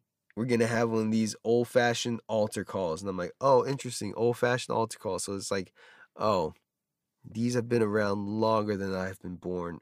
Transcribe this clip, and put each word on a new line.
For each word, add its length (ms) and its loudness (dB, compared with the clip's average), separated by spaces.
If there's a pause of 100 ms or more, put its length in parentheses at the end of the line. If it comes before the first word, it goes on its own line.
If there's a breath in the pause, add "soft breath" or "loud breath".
(360)
We're 100 -4
gonna 200 4
have 240 0
one 160 0
of 60 0
these 320 2
old-fashioned 840 2
altar 360 0
calls." 380 -4
And 80 -6
I'm 80 -4
like, 220 -4
"Oh, 280 6
interesting, 480 -6
old-fashioned 600 0
altar 220 -2
calls." 280 -6
So 80 -4
it's 180 -6
like, 220 -4 (420 soft breath)
"Oh, 380 0 (680)
these 300 -2
have 160 0
been 140 4
around 440 0
longer 480 2
than 200 -4
I've 240 -6
been 160 -10
born, 460 -6